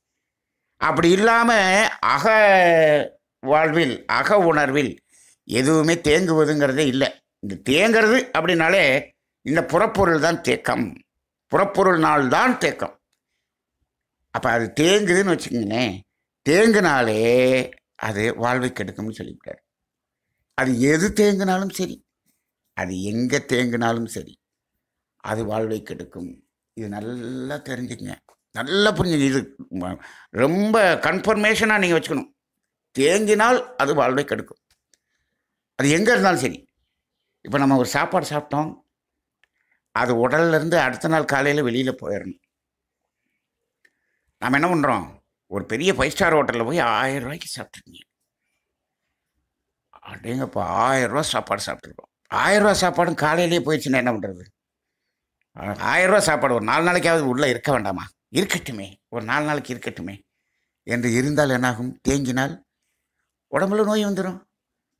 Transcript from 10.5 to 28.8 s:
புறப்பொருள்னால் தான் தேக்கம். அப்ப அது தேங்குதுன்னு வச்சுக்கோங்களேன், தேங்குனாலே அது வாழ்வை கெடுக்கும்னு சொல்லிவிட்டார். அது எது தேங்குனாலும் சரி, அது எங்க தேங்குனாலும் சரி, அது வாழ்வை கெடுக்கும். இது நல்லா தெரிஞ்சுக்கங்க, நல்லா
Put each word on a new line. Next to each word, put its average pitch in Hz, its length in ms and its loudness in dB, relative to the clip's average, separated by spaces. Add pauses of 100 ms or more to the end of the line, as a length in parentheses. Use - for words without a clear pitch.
புறப்பொருள்னால் 165 800 2
தான் 233 280 2
தேக்கம். - 380 -4 (1400)
அப்ப 117 160 -4
அது 117 240 0
தேங்குதுன்னு 185 600 2
வச்சுக்கோங்களேன், 113 640 -4 (500)
தேங்குனாலே 151 720 2 (800)
அது 104 220 -4 (140)
வாழ்வை 123 340 -2
கெடுக்கும்னு 104 480 -10
சொல்லிவிட்டார். - 440 -16 (960)
அது 131 140 0 (140)
எது 160 280 2
தேங்குனாலும் 196 600 0
சரி, 180 240 -8 (800)
அது 92 160 -6 (100)
எங்க 127 420 -2
தேங்குனாலும் 117 640 -2
சரி, - 240 -14 (920)
அது 110 220 -6
வாழ்வை 110 360 -4
கெடுக்கும். 87 500 -14 (460)
இது 110 120 -10
நல்லா 123 680 -10
தெரிஞ்சுக்கங்க, 123 580 -12 (400)
நல்லா 190 360 0